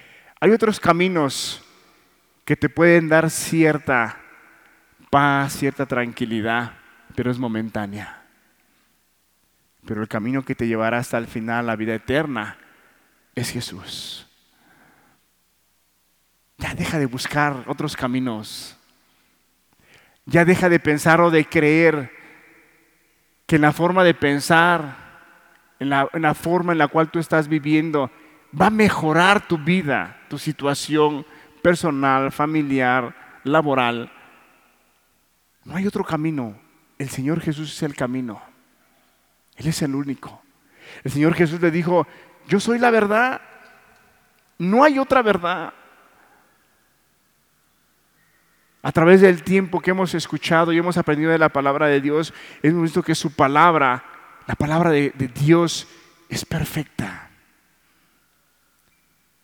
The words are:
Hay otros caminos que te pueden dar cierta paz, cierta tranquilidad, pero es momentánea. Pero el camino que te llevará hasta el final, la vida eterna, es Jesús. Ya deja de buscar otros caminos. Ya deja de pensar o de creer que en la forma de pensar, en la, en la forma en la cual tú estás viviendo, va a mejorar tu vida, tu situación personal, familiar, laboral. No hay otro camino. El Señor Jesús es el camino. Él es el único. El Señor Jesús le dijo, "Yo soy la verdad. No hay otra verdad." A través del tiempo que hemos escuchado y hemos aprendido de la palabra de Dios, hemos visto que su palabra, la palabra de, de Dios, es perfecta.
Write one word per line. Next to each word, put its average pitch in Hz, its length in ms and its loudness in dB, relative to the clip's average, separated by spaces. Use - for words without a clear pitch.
Hay 190 120 4
otros 220 280 2
caminos 170 840 0
que 147 100 0
te 151 140 -2
pueden 170 400 4
dar 160 200 4
cierta 147 920 0
paz, 139 440 2
cierta 139 320 -4
tranquilidad, 117 880 -4
pero 123 160 -4
es 123 80 -4
momentánea. 110 840 -8
Pero 107 160 -8
el 110 60 -6
camino 123 380 -4
que 135 100 -6
te 117 100 -4
llevará 113 340 0
hasta 120 180 -6
el 117 100 -6
final, 117 400 -6
la 113 80 -2
vida 110 180 -6
eterna, 127 640 -6
es 120 140 -6
Jesús. - 800 -14
Ya - 160 -10
deja 165 260 -6
de 143 60 0
buscar 131 600 -4
otros 135 300 -8
caminos. 123 800 -6
Ya 160 200 4
deja 180 240 4
de 170 100 4
pensar 151 400 2
o 170 100 4
de 160 160 4
creer 151 680 2
que 160 120 0
en 147 40 4
la 151 120 4
forma 180 320 2
de 170 80 4
pensar, 151 840 0
en 135 100 -4
la, 143 240 2
en 165 80 -4
la 151 120 2
forma 175 380 -2
en 165 60 0
la 156 100 2
cual 160 240 0
tú 170 80 -4
estás 156 300 -2
viviendo, 151 600 0
va 185 80 4
a - 20 4
mejorar 196 800 2
tu 170 100 -2
vida, 143 720 -2
tu 147 80 -10
situación 147 880 -2
personal, 139 680 0
familiar, 135 840 0
laboral. 131 680 0
No 135 80 -14
hay 190 100 -4
otro 202 200 -4
camino. 151 520 -4
El 139 120 -8
Señor 147 320 -4
Jesús 151 320 -6
es - 100 -8
el 147 100 -6
camino. 123 480 -6
Él 120 100 -8
es 160 140 -4
el 139 140 -4
único. 139 460 -10
El 135 80 -8
Señor 151 220 2
Jesús 165 260 0
le 170 120 2
dijo, 170 360 0
"Yo 196 140 0
soy 233 180 -2
la 240 100 2
verdad. 226 520 0
No 208 280 4
hay 294 120 4
otra 262 240 2
verdad." 175 520 -2
A 135 120 -4
través 175 260 8
del 185 240 6
tiempo 185 380 0
que 180 100 -2
hemos 185 220 -2
escuchado 165 580 0
y 165 60 2
hemos 170 180 0
aprendido 160 360 0
de 165 60 2
la 156 120 4
palabra 147 380 0
de 143 120 4
Dios, 147 340 -2
hemos 165 200 2
visto 165 200 0
que 165 100 -2
su 156 220 -4
palabra, 143 720 4
la - 80 -6
palabra 160 360 2
de, 143 180 2
de 131 180 -6
Dios, 156 580 2
es - 160 -8
perfecta. 147 840 -8